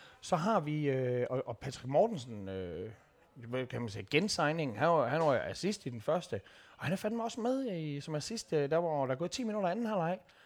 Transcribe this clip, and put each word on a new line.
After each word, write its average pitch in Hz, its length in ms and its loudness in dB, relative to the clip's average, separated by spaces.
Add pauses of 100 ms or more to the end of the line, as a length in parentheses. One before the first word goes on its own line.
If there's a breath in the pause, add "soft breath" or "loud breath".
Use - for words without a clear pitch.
(220 loud breath)
Så - 140 0
har 190 240 2
vi, 151 300 0
øh, 123 400 2
og, 131 160 -2
og 117 120 -6
Patrick 127 300 -8
Mortensen, 131 640 0
øh, 92 400 -6 (460 soft breath)
hvad 123 300 -4
kan 120 160 -6
man 117 80 -4
sige, 104 220 -8
gensigning. 151 680 2
Han 147 80 4
var, 156 200 6
han 151 140 2
var 139 180 6 (100)
assist 190 360 -4
i 135 40 -4
den 120 120 -8
første. 151 400 -2 (360 loud breath)
Og - 60 -10
han 143 100 2
er 196 40 -2
fandme 226 260 -2
også 233 180 -6
med 254 300 0
i, 151 300 -4
som 156 140 -6
assist, 190 380 -4
øh, 143 180 4
der 160 80 4
hvor 151 260 0
der 131 80 0
er 127 40 0
gået 170 140 -2
ti 262 120 -6
minutter 208 260 0
anden 226 160 0
halvleg. 190 340 0 (260 loud breath)